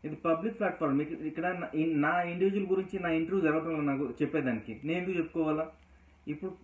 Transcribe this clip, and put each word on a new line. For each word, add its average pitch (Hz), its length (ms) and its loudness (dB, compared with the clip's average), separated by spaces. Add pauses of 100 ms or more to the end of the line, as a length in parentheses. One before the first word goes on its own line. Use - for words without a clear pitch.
ఇది 151 120 -6
public 170 420 0
ప్లాట్‌ఫామ్. 165 400 2
మీకు 151 160 -2
ఇక్కడ 156 320 -4
నా, 180 280 -2
ఈ, 160 200 2
నా 156 280 2
ఇండివిడ్యువల్ 185 460 2
గురించి 190 300 0
నా 175 100 0
interview 165 320 2
జరగటం 156 260 2
వల్ల 160 140 -2
నాకు 139 420 0
చెప్పేదానికి 127 640 -2
నేను 160 140 0
ఎందుకు 180 200 -2
చెప్పుకోవాలా? 160 540 0 (560)
ఇప్పుడు 180 360 -6